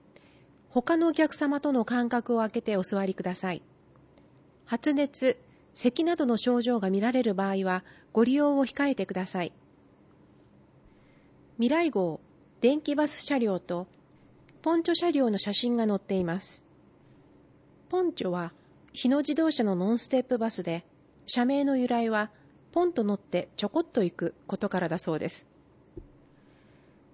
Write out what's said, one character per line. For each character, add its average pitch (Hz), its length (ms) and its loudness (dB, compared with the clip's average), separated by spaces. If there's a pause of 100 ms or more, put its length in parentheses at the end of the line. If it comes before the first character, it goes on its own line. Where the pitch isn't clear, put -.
(720)
他 285 260 2
の 330 120 4
お 320 40 4
客 320 220 2
様 285 260 -2
と 294 120 0
の 247 120 2
間 240 240 -2
隔 240 260 -2
を 226 40 2
空 220 120 0
け 233 120 -4
て 214 140 -2
お 185 60 2
座 196 220 -2
り 190 100 -2
く 202 80 -10
だ 180 120 -4
さ 185 180 -4
い。 165 100 -10 (1000)
発 233 280 -2
熱、 277 440 0 (360)
咳 254 320 0
な 339 120 0
ど 320 80 0
の 240 120 2
症 240 260 2
状 233 180 0
が 190 80 0
見 196 120 0
ら 233 120 0
れ 254 100 2
る 220 120 0
場 196 160 0
合 196 160 -2
は、 185 180 -2 (280)
ご 220 120 4
利 254 100 4
用 285 240 4
を 269 60 4
控 285 240 -2
え 269 60 0
て 196 100 -4
く 190 100 -6
だ 185 120 -4
さ 185 160 -4
い。 160 100 -6 (2000)
未 233 120 2
来 320 220 2
号、 180 300 -2 (400)
電 277 200 4
気 294 160 -2
バ 302 100 2
ス - 180 -6
車 285 140 0
両 202 220 0
と、 175 260 -6 (760)
ポ 330 140 2
ン 330 60 2
チ 339 100 0
ョ - 20 2
車 349 160 2
両 277 200 2
の 202 80 0
写 208 140 -4
真 240 240 0
が 226 100 2
載 208 100 2
っ - 40 0
て - 140 -4
い 185 100 2
ま 170 160 -2
す。 - 240 -14 (1200)
ポ 359 140 0
ン 349 100 0
チ - 120 -6
ョ 190 60 -2
は、 175 220 -4 (400)
日 - 160 -2
野 269 100 4
自 294 160 0
動 320 160 2
車 254 140 0
の 202 100 2
ノ 180 180 0
ン 233 60 2
ス - 100 -6
テ 262 120 2
ッ 247 40 0
プ 254 140 0
バ 226 120 -2
ス - 120 -6
で、 170 220 -6 (420)
社 247 180 2
名 277 200 2
の 277 120 2
由 247 100 2
来 233 240 0
は、 214 200 0 (420)
ポ 349 140 2
ン 349 60 0
と 240 120 0
乗 208 100 0
っ 196 40 -2
て - 380 -4
ち - 80 -4
ょ 202 40 -2
こ 311 120 -2
っ 339 40 0
と - 180 0
行 175 120 0
く 170 200 -4 (120)
こ 190 100 -6
と 202 120 -4
か 190 120 -4
ら 175 80 -2
だ 160 100 -2
そ 165 160 -4
う 151 40 -2
で 123 100 -4
す。 - 180 -14 (1700)